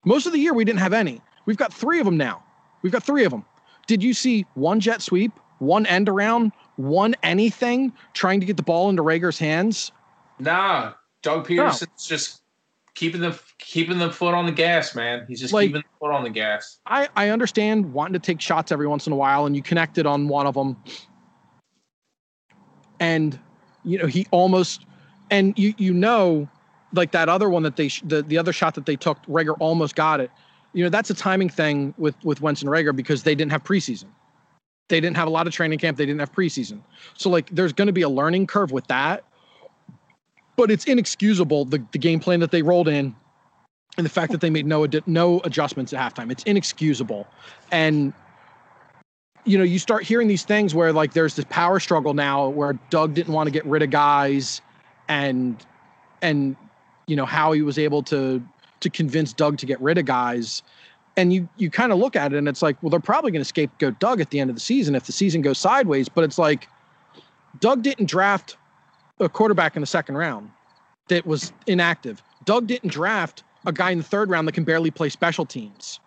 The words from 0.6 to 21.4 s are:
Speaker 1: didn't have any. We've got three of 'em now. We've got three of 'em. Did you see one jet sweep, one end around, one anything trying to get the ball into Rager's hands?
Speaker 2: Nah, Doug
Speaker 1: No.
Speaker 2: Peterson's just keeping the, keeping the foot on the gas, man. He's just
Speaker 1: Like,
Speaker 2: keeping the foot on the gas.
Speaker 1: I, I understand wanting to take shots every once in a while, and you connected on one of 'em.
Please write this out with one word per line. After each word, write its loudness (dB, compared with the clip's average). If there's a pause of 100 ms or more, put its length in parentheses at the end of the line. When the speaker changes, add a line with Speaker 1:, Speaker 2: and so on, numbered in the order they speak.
Speaker 1:
didn't 0
have 0
any. -2 (240)
We've -2
got -2
three -2
of 2
'em 2
now. -2 (380)
We've -2
got -2
three 2
of 2
'em. -8 (420)
Did 2
you 2
see 0
one 0
jet 0
sweep, 0 (260)
one 2
end 2
around, 2 (240)
one 2
anything 0 (220)
trying 2
to -4
get -2
the -4
ball 0
into 2
Rager's 0
hands? -2 (480)
Speaker 2:
Nah, -2 (300)
Doug -2
Speaker 1:
No. -6
Speaker 2:
Peterson's 0
just -8 (520)
keeping -4
the, -4 (200)
keeping -4
the 0
foot -2
on 0
the -2
gas, 0
man. -6
He's -12
just -4
Speaker 1:
Like, 4
Speaker 2:
keeping -4
the -20
foot -2
on -2
the -6
gas. -6
Speaker 1:
I, 0
I 2
understand 0
wanting -4
to -2
take -4
shots -2
every -2
once -4
in -2
a 0
while, 2
and 0
you -4
connected 0
on 0
one 0
of -2
'em. -4 (2250)